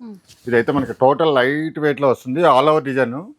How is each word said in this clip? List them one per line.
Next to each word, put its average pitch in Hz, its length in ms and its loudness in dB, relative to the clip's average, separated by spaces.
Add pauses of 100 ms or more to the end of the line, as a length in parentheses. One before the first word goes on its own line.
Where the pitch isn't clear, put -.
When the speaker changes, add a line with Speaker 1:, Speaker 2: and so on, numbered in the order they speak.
Speaker 1:
మ్మ్. 220 140 -20 (300)
Speaker 2:
ఇదైతే 233 260 0
మనకి 254 200 -4
టోటల్ 143 420 2
లైట్ 143 440 -2
వెయిట్లో 143 300 -2
వస్తుంది. 135 320 -4
all 147 300 4
over 151 140 0
డిజైన్ 135 540 -4